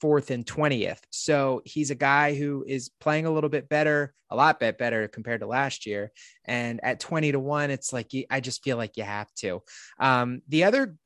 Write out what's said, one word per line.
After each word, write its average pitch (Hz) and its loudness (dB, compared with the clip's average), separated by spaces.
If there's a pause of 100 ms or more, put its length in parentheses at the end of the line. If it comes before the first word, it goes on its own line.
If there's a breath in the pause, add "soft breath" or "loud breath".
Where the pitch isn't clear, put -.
fourth, 147 2
and 120 -4
twentieth. 135 0
So 139 2
he's 147 -4
a 135 -4
guy 143 4
who 143 -4
is 135 -6 (100)
playing 156 0
a 160 0
little 156 0
bit 139 -4
better, 151 2 (160)
a - -6
lot 156 6
bit 113 0
better 113 -2
compared 120 -6
to 104 -8
last 127 -2
year. 104 -6 (320 loud breath)
And 120 -4
at 123 -2
twenty 156 0
to 139 0
one, 143 -2
it's - -6
like, 120 -6
you, 131 -6
I 135 0
just 127 -8
feel 131 -2
like 113 -6
you 113 -6
have 104 -8
to. 90 -4 (360 loud breath)
Um, 127 2
the 156 4
other 214 2 (120)